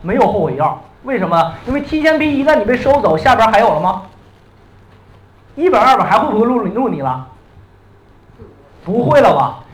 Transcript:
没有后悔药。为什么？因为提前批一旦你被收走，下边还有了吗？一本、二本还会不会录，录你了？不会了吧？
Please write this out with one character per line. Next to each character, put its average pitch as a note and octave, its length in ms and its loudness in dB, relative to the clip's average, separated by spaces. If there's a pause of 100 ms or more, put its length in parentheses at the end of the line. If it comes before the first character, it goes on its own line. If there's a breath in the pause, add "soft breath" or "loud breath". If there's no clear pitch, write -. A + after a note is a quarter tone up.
没 F#3 140 -4
有 C4 60 2
后 G3 220 0
悔 C3+ 120 -4
药。 D3 220 -4 (260)
为 B3+ 140 -4
什 F#3 100 -4
么？ E3 260 0 (140)
因 B3 60 -4
为 C#4+ 80 -4
提 D#4 200 -6
前 D#4 180 2
批 D4+ 180 0
一 C#4 60 -2
旦 D4+ 120 2
你 A3 100 0
被 B3 100 0
收 C#4 260 0
走， E3 160 0
下 B3+ 180 2
边 A3+ 160 4
还 G#3+ 80 4
有 A3 140 2
了 D3+ 60 -2
吗？ - 220 -4 (1500)
一 E4 140 -2
本、 C4 100 2
二 C4 160 4
本 F#3 100 0
还 - 140 2
会 D4 120 0
不 G#3+ 80 0
会 A#3 60 2
录， B3 140 0
录 G#3+ 300 -2
你 D#3 120 -6
了？ C3 260 -6 (1600)
不 A#3 260 -2
会 D4 120 6
了 G3 120 4
吧？ A#2+ 300 -4 (100)